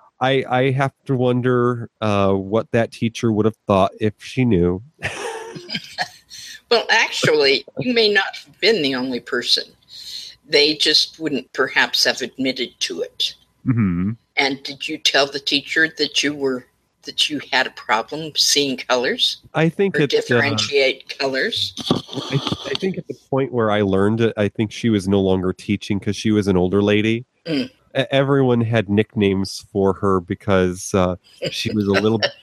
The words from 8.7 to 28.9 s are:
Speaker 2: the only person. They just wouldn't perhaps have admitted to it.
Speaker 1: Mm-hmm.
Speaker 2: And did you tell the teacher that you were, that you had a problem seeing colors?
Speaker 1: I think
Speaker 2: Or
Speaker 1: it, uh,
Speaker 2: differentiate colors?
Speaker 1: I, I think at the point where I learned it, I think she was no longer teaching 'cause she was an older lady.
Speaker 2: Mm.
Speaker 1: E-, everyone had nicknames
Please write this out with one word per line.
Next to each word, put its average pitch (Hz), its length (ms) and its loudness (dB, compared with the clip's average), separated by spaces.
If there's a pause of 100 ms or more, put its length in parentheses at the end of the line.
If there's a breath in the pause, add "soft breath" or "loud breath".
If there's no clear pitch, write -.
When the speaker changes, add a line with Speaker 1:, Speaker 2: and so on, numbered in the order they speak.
Speaker 2:
the 135 140 0
only 127 240 -4
person. - 440 -2 (840 loud breath)
They 147 280 4
just - 440 0
wouldn't 151 340 -4
perhaps 131 520 0
have 120 160 0
admitted 127 600 -6
to 85 200 -6
it. - 340 -6 (320)
Speaker 1:
Mm-hmm. 101 440 0 (260)
Speaker 2:
And 139 260 -2
did - 240 -10
you 156 100 -8
tell 143 300 2
the 143 120 -8
teacher 147 480 0 (100)
that - 260 -2
you 147 100 -2
were, 135 320 -4 (380)
that - 260 -4
you 147 100 -6 (120)
had 131 160 2
a - 40 -16
problem 147 640 -4
seeing 139 420 0
colors? 127 600 0 (160)
Speaker 1:
I 160 160 2
think 196 260 0
Speaker 2:
Or - 60 2
Speaker 1:
it, 139 120 0
uh, - 40 4
Speaker 2:
differentiate 131 1000 0
colors? 139 540 -4 (580)
Speaker 1:
I, 135 80 0 (260)
I - 140 -6
think 190 180 -4
at 175 100 -12
the 131 80 -10 (140)
point 131 240 -2
where 113 180 0
I 104 100 2
learned 101 400 2
it, 113 140 2
I 104 120 2
think 104 240 -2
she - 180 -2
was 101 180 2
no 98 140 4
longer 95 320 2
teaching 101 460 -4
'cause 101 160 -4
she - 160 0
was 104 160 2
an 95 100 4
older 92 240 2
lady. 107 440 2 (200)
Speaker 2:
Mm. 135 240 -4 (280)
Speaker 1:
E-, 131 140 2
everyone 135 500 2
had 113 280 0
nicknames 101 800 0